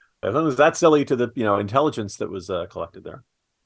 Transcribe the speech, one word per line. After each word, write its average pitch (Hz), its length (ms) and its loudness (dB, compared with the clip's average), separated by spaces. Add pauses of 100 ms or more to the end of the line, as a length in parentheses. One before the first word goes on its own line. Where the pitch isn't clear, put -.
(240)
It 98 100 -2
was 147 220 0
that 151 220 4
silly 151 280 4
to 139 100 -2
the, 117 200 0
you 117 80 -2
know, 101 160 2
intelligence 113 580 -2
that 98 120 -6
was, 92 200 -10
uh, 87 180 -4
collected 90 360 -12
there. 82 200 -16 (420)